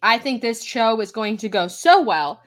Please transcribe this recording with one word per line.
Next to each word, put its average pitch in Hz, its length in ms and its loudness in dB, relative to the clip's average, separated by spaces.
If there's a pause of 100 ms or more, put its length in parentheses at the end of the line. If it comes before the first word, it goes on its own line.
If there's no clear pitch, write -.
I 226 160 4
think 254 220 -6
this 226 220 -4
show 226 380 0
is 202 120 -6
going 214 260 -4
to 214 100 -8
go 185 200 -2
so 349 320 4
well. 156 460 -2